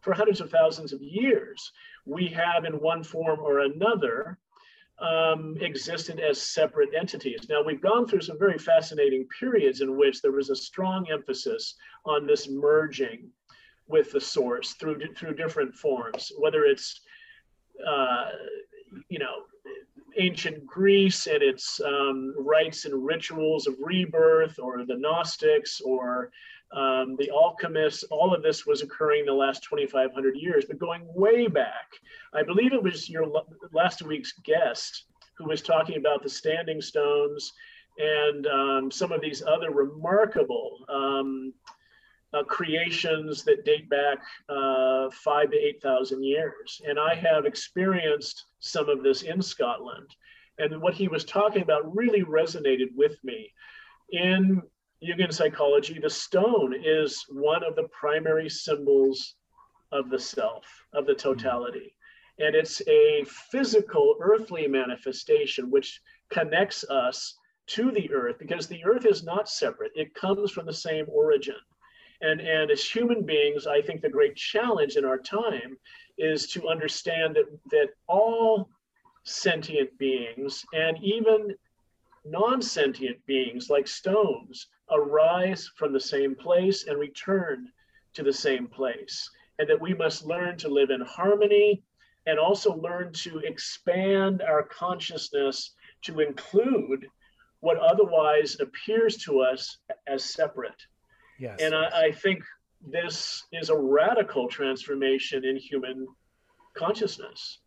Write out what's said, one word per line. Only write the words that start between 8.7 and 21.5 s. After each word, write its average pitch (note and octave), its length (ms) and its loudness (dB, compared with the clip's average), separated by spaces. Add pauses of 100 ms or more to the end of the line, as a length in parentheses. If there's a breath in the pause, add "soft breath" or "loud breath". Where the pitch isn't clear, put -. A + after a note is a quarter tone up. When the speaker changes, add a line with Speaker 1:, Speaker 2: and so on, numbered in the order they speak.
Speaker 1:
periods F#3+ 400 2
in C3+ 160 0
which C#3 260 4
there C#3 120 2
was C#3 160 0
a C3+ 60 0
strong F#3 540 -4
emphasis B2+ 680 -6 (300 loud breath)
on D3 220 0
this C#3 220 2
merging C#3 800 0 (580 soft breath)
with D3+ 240 2
the C#3 100 0
source B2 520 -2
through D#3 260 -6
di-, D#3 160 -12
through D#3+ 180 -10
different D#3 400 -4
forms, A#2+ 640 -4
whether D3+ 260 2
it's, - 380 2 (840 loud breath)
uh, - 440 0 (800)
you E3 100 -8
know, B2+ 240 -8 (760)
ancient E3 480 -2
Greece G3 600 4
and D3+ 140 2
its, - 400 0